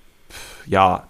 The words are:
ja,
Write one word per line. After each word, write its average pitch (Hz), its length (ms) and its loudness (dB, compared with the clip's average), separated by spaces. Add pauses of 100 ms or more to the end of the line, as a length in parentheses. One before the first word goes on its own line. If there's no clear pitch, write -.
(640)
ja, 95 440 0